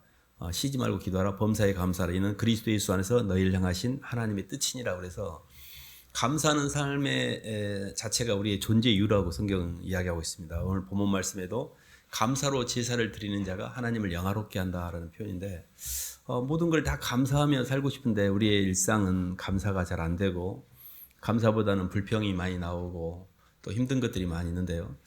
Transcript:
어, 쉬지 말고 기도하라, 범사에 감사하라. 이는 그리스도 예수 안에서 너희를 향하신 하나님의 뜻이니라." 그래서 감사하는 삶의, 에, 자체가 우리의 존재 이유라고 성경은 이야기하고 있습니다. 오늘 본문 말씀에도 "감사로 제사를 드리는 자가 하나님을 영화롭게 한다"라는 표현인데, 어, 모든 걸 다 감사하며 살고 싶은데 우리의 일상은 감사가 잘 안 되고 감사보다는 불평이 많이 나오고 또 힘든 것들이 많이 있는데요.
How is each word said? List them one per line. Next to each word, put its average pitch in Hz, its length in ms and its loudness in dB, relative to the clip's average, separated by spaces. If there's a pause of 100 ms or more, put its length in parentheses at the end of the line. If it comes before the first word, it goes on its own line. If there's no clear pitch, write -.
(380)
어, - 140 -6
쉬지 139 260 -2
말고 107 220 0
기도하라, 95 340 0
범사에 107 400 2
감사하라. 90 400 0
이는 101 220 0
그리스도 113 340 2
예수 104 220 2
안에서 95 300 2
너희를 95 320 4
향하신 92 500 0
하나님의 107 420 -4
뜻이니라." 120 520 -4
그래서 90 460 -8 (680)
감사하는 147 560 2
삶의, 135 760 0
에, 101 500 -4
자체가 110 420 -2
우리의 101 240 0
존재 113 300 4
이유라고 101 420 4
성경은 92 500 -2
이야기하고 90 380 -2
있습니다. 82 420 -6
오늘 92 220 0
본문 101 260 0
말씀에도 98 640 -4 (360)
"감사로 135 540 0
제사를 120 440 0
드리는 101 340 -4
자가 95 220 -6
하나님을 113 460 -2
영화롭게 98 480 -2
한다"라는 87 500 -4
표현인데, 98 560 -8 (600)
어, 127 140 -2
모든 160 300 0
걸 156 140 2
다 139 160 -2
감사하며 139 640 2
살고 139 260 0
싶은데 101 380 2
우리의 101 340 4
일상은 92 760 2
감사가 95 480 0
잘 87 160 -2
안 82 140 0
되고 90 560 -2 (520)
감사보다는 107 680 4
불평이 104 420 0
많이 90 260 -2
나오고 87 720 -6 (320)
또 - 120 -8
힘든 127 280 0
것들이 104 240 0
많이 87 240 -2
있는데요. 85 480 -2 (100)